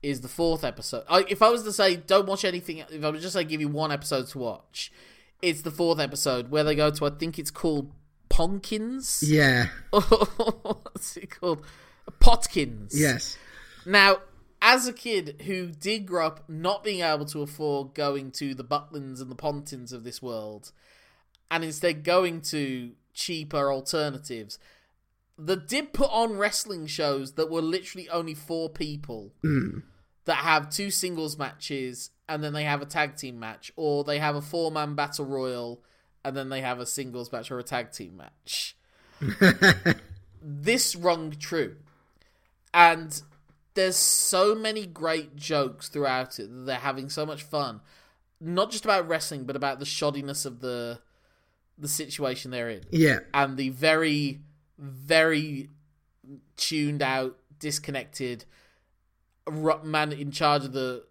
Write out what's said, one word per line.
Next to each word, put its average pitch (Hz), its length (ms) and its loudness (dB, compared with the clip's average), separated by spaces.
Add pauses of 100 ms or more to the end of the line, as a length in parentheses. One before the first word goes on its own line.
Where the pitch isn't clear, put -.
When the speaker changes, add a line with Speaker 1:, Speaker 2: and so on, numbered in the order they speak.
Speaker 1:
is 139 160 -4
the 127 80 -12
fourth 165 380 0
episode. 117 440 -6
I, 180 200 6
if 196 120 2
I 214 80 10
was 240 140 2
to 214 80 -6
say, 190 240 4
don't 190 320 4
watch 196 160 -2
anything, 175 360 -4
if 151 260 -10
I 151 40 2
was 156 120 -4
just, 180 140 -6
like, 175 120 0
give 156 140 -4
you 147 80 -2
one 151 240 0
episode 139 340 -2
to - 120 -14
watch, - 520 -10 (500)
it's 165 200 0
the 165 100 -8
fourth 165 300 2
episode 135 500 -2
where 151 140 2
they 151 100 2
go 151 160 4
to, 151 140 -2
I 143 60 4
think 160 280 -6
it's 143 120 -6
called 147 420 -2 (360)
Ponkins? 214 960 2
Speaker 2:
Yeah. 139 420 6 (120)
Speaker 1:
<laughs> - 120 -18
What's - 1300 2
it 175 120 -14 (100)
called? 160 260 -2 (540)
Potkins. 113 760 10
Speaker 2:
Yes. 143 440 2 (480)
Speaker 1:
Now, 196 320 8 (440)
as 247 260 8
a 247 60 -4
kid 165 520 -4
who 185 220 -4
did 190 380 -4
grow 175 220 0
up 156 220 -8
not 170 340 -2
being 202 180 -4
able 156 240 0
to 147 160 -8
afford 143 520 -4
going 139 380 -4
to 139 220 -6
the 131 120 -12
Butlins 139 560 -6
and 131 100 -12
the 127 40 -14
Pontins 143 580 -8
of 120 100 -14
this 120 180 -14
world, 107 500 -10 (760)
and 165 140 0
instead 151 400 -2
going 175 380 2
to 131 500 -4 (220)
cheaper 151 580 -2
alternatives, 135 880 -4 (800)
that 160 300 -4
did 285 260 -4
put - 180 2
on 220 260 0
wrestling 202 500 -2
shows 143 460 -2
that 160 160 -2
were 165 120 -2
literally 180 480 -6
only 165 240 -4
four 160 360 -6
people 147 640 -10 (100)
Speaker 2:
Mm. 143 400 0 (440)
Speaker 1:
That 156 100 0
have 151 320 2
two 202 220 -4
singles 160 460 -4
matches 131 720 -8 (180)
and 151 140 -4
then 151 100 -4
they 151 120 -4
have 147 160 0
a 143 40 -10
tag 147 300 -2
team 123 240 -12
match, 110 360 -12
or 147 280 0
they 147 160 -2
have 151 160 0
a 147 60 -4
four-man 151 520 -4
battle 147 320 -4
royal 127 560 -6 (420)
and 135 140 -6
then 135 120 -8
they 135 120 -6
have 123 180 -4
a 123 60 -8
singles 123 460 -8
match 110 180 -10
or 127 80 -8
a 123 60 -8
tag 120 280 -6
team 92 260 -16
match. - 600 -10 (420)
Speaker 2:
<laughs> - 800 6 (440)
Speaker 1:
This 156 540 0
rung 170 360 0
true. 147 460 -4 (960)
And 165 480 6 (520)
there's 185 240 2
so - 580 4
many 220 300 -4
great 160 500 -4
jokes 147 540 -2
throughout 131 500 -2
it 101 140 -10
that 127 120 -14
they're 131 100 -4
having 135 340 -6
so 151 160 -4
much 151 180 -10
fun. 127 380 -4 (580)
Not 180 320 -2
just 226 140 -8
about 196 220 2
wrestling, 156 380 -4
but 135 100 -6
about 139 240 -2
the 143 60 -8
shoddiness 143 600 -4
of 120 160 -12
the, 120 380 -6 (800)
the 147 100 -10
situation 135 640 -4
they're 120 180 -4
in. 107 220 -10
Speaker 2:
Yeah. 156 280 4 (140)
Speaker 1:
And 139 240 0
the 135 120 -2
very, 147 720 2 (360)
very 147 920 0 (840)
tuned 147 460 -2
out, 131 360 -2 (220)
disconnected 139 880 -8 (1000)
ru-, 156 360 0
man 156 280 -2
in 147 200 -8
charge 147 340 2
of 127 80 -10
the 127 380 -4